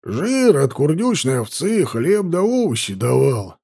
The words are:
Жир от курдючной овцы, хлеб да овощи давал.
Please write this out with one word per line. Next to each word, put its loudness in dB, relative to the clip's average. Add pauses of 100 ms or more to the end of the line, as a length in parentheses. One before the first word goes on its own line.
Жир 2
от 2
курдючной 0
овцы, -2
хлеб 0
да -2
овощи 0
давал. 0